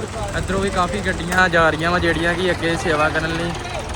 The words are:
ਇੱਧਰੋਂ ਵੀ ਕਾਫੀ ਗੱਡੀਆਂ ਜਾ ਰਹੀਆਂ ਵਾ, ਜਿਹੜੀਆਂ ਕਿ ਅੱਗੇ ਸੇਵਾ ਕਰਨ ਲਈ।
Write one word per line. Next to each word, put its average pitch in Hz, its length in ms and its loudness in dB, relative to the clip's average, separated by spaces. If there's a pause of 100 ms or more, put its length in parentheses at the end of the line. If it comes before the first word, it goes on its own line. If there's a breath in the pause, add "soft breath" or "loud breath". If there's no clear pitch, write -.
(380)
ਇੱਧਰੋਂ 185 220 -2
ਵੀ 196 100 0
ਕਾਫੀ 180 300 0
ਗੱਡੀਆਂ 180 500 2
ਜਾ 165 200 4
ਰਹੀਆਂ 156 220 0
ਵਾ, 180 80 2
ਜਿਹੜੀਆਂ 170 340 2
ਕਿ 180 180 0
ਅੱਗੇ 165 240 0
ਸੇਵਾ 156 340 2
ਕਰਨ 160 260 -2
ਲਈ। 170 160 -2 (440)